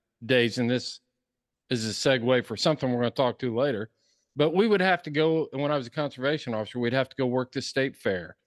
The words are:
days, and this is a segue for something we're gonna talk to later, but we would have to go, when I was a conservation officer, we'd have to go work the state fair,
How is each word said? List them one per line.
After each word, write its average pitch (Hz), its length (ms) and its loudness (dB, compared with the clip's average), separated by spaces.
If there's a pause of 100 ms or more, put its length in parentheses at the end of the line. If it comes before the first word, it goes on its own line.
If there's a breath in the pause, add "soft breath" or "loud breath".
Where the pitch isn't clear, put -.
(240)
days, 120 340 2
and 117 120 0
this - 300 -4 (720)
is 117 160 -2
a 107 40 -2 (180)
segue 123 360 2
for 107 120 -8
something 147 340 0
we're 120 100 -2
gonna 120 100 0
talk 123 300 0
to 120 140 -4
later, 117 360 -2 (460)
but 151 180 2
we 202 120 4
would 208 140 4
have 185 240 2
to 151 60 -8
go, 156 420 2
when 143 180 -2
I 151 60 0
was 127 100 -4
a 120 40 -14
conservation 139 640 -4
officer, 107 240 -6
we'd 120 140 0
have 131 180 0
to - 60 -16
go 131 100 0
work 123 260 -2
the 127 100 -6
state - 340 -2
fair, 90 400 -4 (100)